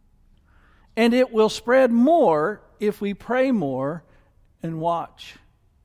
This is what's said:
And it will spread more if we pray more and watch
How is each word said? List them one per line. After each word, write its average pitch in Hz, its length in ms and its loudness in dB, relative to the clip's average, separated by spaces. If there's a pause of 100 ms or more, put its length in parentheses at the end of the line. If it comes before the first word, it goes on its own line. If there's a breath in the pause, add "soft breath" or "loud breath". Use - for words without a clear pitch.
(960)
And 233 180 2
it 254 200 0
will 220 160 2
spread 254 420 0
more 226 680 2 (180)
if 208 220 -4
we 202 120 -4
pray 262 380 -2
more 143 520 -4 (580)
and 165 180 -8
watch - 580 -8 (480)